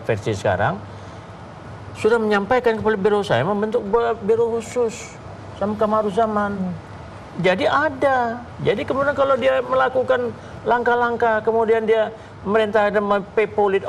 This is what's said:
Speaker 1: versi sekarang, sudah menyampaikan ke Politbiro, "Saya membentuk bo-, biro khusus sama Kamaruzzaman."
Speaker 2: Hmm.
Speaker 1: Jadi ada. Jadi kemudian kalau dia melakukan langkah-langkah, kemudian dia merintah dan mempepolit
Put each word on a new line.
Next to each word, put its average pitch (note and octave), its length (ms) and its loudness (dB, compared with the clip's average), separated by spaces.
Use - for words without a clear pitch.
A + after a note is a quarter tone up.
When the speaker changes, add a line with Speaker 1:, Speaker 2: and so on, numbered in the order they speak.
Speaker 1:
versi A2+ 240 -2
sekarang, G#2+ 480 0
sudah A3+ 240 4
menyampaikan A3 560 2
ke - 80 -6
Politbiro, G#3 320 2
"Saya C3+ 240 2
membentuk G#3+ 400 0
bo-, A3+ 400 2
biro A3+ 320 2
khusus A3+ 560 -4
sama G#3 160 -2
Kamaruzzaman." G#3 800 0
Speaker 2:
Hmm. F#3 180 -4
Speaker 1:
Jadi F#3 220 2
ada. C4 800 0
Jadi F#3+ 240 0
kemudian C#4 320 0
kalau C4+ 160 4
dia C4 320 2
melakukan B3+ 640 2
langkah-langkah, A#3 720 2
kemudian A3+ 400 2
dia A3 320 2
merintah G#3 480 2
dan G#3 80 2
mempepolit G3+ 880 2